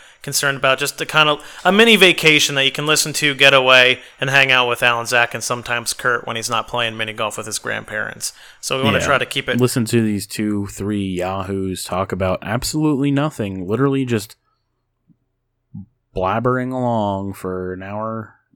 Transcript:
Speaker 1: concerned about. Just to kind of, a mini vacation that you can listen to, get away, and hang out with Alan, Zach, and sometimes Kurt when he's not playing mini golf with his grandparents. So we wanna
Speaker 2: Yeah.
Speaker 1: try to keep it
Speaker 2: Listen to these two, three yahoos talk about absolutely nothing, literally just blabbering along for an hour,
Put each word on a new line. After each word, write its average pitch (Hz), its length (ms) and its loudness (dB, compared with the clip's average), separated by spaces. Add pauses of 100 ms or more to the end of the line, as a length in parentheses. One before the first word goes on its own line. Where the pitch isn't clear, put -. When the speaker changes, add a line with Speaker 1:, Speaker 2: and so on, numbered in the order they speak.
(220)
Speaker 1:
concerned 139 360 -2
about. 131 200 2
Just 143 200 -6
to 160 80 -6
kind 156 220 4
of, 147 140 0 (220)
a 180 80 4
mini 220 240 8
vacation 160 600 4
that 135 100 2
you 135 40 2
can 147 160 -6
listen 151 280 0
to, 147 200 0
get 139 200 6
away, 127 460 6 (200)
and 135 80 -4
hang 135 240 4
out 127 160 4
with 120 140 -2
Alan, 120 240 2
Zach, 120 280 2
and 113 80 -8
sometimes 120 520 -4
Kurt 123 320 -2
when 117 100 -6
he's 113 140 -6
not 113 180 -2
playing 117 280 -4
mini 110 180 -6
golf 107 240 -4
with 107 80 -10
his 107 120 -8
grandparents. 107 760 -8 (280)
So - 160 -6
we 135 80 -2
wanna - 140 2
Speaker 2:
Yeah. 131 80 -2
Speaker 1:
try 143 120 2
to 123 80 -2
keep - 220 -6
it 120 100 0
Speaker 2:
Listen 123 280 0
to 117 160 2
these 104 240 -2
two, 104 400 -4
three 101 400 -4
yahoos 95 760 -4
talk 95 300 -4
about 92 300 -2
absolutely 143 680 -2
nothing, 110 560 -4
literally 135 380 0
just 117 320 -4 (1800)
blabbering 123 580 0
along 107 600 -2
for 92 400 -6
an 92 100 -10
hour, 107 540 -10 (200)